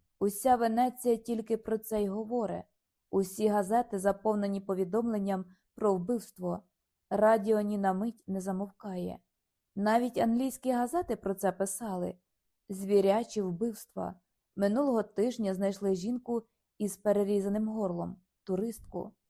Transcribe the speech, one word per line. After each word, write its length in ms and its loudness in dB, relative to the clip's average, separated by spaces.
«Уся 380 4
Венеція 600 2
тільки 400 -4
про 220 -2
це 240 -2
й 60 0
говорить. 560 -4
Усі 380 2
газети 500 2
заповнені 640 0
повідомленням 840 -2
про 200 2
вбивство. 680 -4
Радіо 500 4
ні 180 -2
на 140 2
мить 340 -4
не 140 -4
замовкає. 800 -6
Навіть 420 2
англійські 540 0
газети 440 -2
про 180 -4
це 180 0
писали. 640 -4
Звірячі 720 2
вбивства. 720 -6
Минулого 460 2
тижня 520 -2
знайшли 400 0
жінку 480 -4
із 180 -4
перерізаним 720 0
горлом, 480 -4
туристку. 680 -6